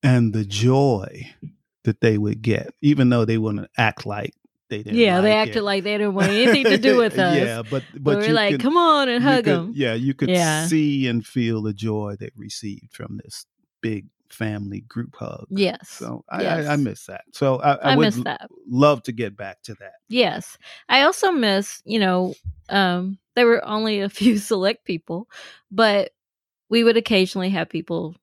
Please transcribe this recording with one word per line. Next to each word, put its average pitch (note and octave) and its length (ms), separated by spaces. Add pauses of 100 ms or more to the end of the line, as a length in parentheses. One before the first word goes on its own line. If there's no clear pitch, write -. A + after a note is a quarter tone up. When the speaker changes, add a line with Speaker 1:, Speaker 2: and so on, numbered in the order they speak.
Speaker 1:
and A#2+ 300
the A2 120
joy A#2 840 (540)
that A2 180
they G#2+ 160
would G#2+ 240
get, A2 400
even C#3+ 280
though A#2+ 160
they A2+ 120
wouldn't G#2+ 400
act A2 280
like G#2 280 (360)
they G#2+ 120
didn't G#3 160
Speaker 2:
Yeah, F#3+ 240
they G#3 80
Speaker 1:
like G#3+ 200
Speaker 2:
acted G#3+ 100
Speaker 1:
it. G#3 40
Speaker 2:
like G3 200
they G#3 140
didn't G3+ 180
want F#3 140
anything A#3 360
to - 120
do C4 200
Speaker 1:
<laughs> A#3+ 60
Speaker 2:
with G#3+ 160
us. F#3 180
Speaker 1:
Yeah, A#2 240
but, C3 220 (100)
Speaker 2:
But D3+ 100
Speaker 1:
but C#3 80
Speaker 2:
we G3+ 120
were G#3+ 60
Speaker 1:
you - 40
Speaker 2:
like, G#3+ 200
Speaker 1:
could, F3+ 80
Speaker 2:
"Come C#4+ 160
on D4+ 320
and A#3+ 140
Speaker 1:
you C#4 60
Speaker 2:
hug B3+ 140
Speaker 1:
could, - 100
Speaker 2:
'em." E3+ 220
Speaker 1:
yeah, B2+ 180
you C3 220
could - 140
Speaker 2:
Yeah. E3 360
Speaker 1:
see D3 420
and A#2 180
feel A2+ 360
the G#2+ 120
joy G#2 460
they A2 160
received G#2+ 580
from - 300
this - 220 (360)
big A2 260 (220)
family G#2 520
group - 360
hug. - 340
Speaker 2:
Yes. F#3+ 380
Speaker 1:
So - 400
I, F#3+ 120
Speaker 2:
Yes. D#3 260
Speaker 1:
I, D3 60
I - 40
miss B2 280
that. - 260
So C3+ 260
I, C#3+ 160
I - 200
Speaker 2:
I - 20
Speaker 1:
would A#3 100
Speaker 2:
miss G#3+ 120
Speaker 1:
l-, B2 60
Speaker 2:
that. - 260 (180)
Speaker 1:
love C3+ 360
to B2+ 80
get A2 260
back G2 260
to G#2+ 120
that. G2 180 (160)
Speaker 2:
Yes. G#3+ 480 (320)
I C#4 140
also F4+ 280
miss, G3+ 540
you A3 140
know, F#3 340 (360)
um, F#3+ 500 (160)
there A#3+ 100
were A#3 180
only G#3+ 380
a G3 80
<laughs> - 120
few G#3+ 180
select G3+ 460
people, E3+ 420 (420)
but G3+ 420 (580)
we A#3 140
would A3+ 140
occasionally F#3+ 540
have E3 180
people E3 540